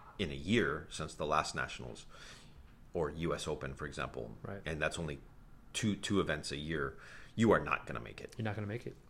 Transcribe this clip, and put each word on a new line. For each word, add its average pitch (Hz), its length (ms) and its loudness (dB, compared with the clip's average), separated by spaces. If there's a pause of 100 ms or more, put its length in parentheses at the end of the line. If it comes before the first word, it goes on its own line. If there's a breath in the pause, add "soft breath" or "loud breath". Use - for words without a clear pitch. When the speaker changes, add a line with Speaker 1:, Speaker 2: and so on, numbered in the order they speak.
(180)
Speaker 1:
in 87 120 0
a 71 40 -2
year 82 560 4
since - 240 -6
the 80 120 -2
last 76 280 4
nationals 62 520 -4 (880 loud breath)
or 80 160 4
U 80 240 0
S - 120 -2
Open, 69 280 -2
for 76 120 -6
example, 62 560 -4
Speaker 2:
Right. 101 220 -6
Speaker 1:
and 78 160 -2
that's 78 180 2
only 76 200 -2 (540)
two, 107 220 4
two 98 260 4
events 80 300 2
a 71 60 -4
year, 76 400 -2 (400 loud breath)
you 110 160 10
are 80 80 10
not 76 260 0
gonna 64 140 -4
make 55 200 -10
it. - 180 -12
Speaker 2:
You're 110 60 0
not 104 120 0
gonna 104 100 -4
make 110 200 -4
it. - 100 -10 (140)